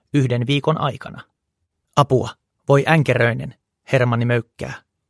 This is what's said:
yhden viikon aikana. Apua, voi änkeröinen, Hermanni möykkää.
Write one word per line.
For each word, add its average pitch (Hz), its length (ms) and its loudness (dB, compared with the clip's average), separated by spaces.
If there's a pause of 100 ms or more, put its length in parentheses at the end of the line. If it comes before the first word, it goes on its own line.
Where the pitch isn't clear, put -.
(140)
yhden 123 320 0
viikon 143 340 -2
aikana. - 420 -8 (720)
Apua, 131 340 2 (380)
voi 139 200 4
änkeröinen, 127 680 0 (380)
Hermanni 120 320 2
möykkää. 120 500 -4 (360)